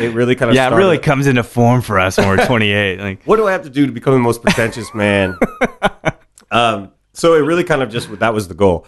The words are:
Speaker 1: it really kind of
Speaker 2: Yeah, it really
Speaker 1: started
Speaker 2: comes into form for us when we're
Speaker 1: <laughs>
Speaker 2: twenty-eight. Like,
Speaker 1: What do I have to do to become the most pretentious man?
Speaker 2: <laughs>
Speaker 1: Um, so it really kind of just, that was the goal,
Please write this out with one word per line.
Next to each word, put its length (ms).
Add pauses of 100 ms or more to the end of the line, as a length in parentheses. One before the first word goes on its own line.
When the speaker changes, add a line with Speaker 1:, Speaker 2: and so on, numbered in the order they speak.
Speaker 1:
it 140
really 220
kind 140
of 40
Speaker 2:
Yeah, 140
it 80
really 200
Speaker 1:
started 80
Speaker 2:
comes 220
into 160
form 400
for 160
us 180
when 120
we're 180
Speaker 1:
<laughs> 0
Speaker 2:
twenty-eight. 540
Like, 240
Speaker 1:
What 120
do 100
I 60
have 120
to 60
do 140
to 80
become 220
the 60
most 220
pretentious 520
man? 480
Speaker 2:
<laughs> 340 (720)
Speaker 1:
Um, 420 (200)
so 220
it 60
really 240
kind 180
of 80
just, 280
that 160
was 140
the 60
goal, 340